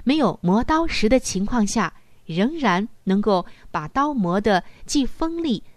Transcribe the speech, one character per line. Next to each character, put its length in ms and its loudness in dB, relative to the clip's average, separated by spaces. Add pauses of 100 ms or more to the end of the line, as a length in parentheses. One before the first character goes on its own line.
没 140 2
有 260 2
磨 220 2
刀 220 2
石 220 2
的 120 6
情 240 -4
况 220 2
下， 260 -2 (320)
仍 340 -2
然 300 0 (160)
能 160 2
够 240 2 (260)
把 180 -6
刀 260 0
磨 260 0
得 240 2 (220)
既 180 0
锋 380 -4
利 200 -2 (140)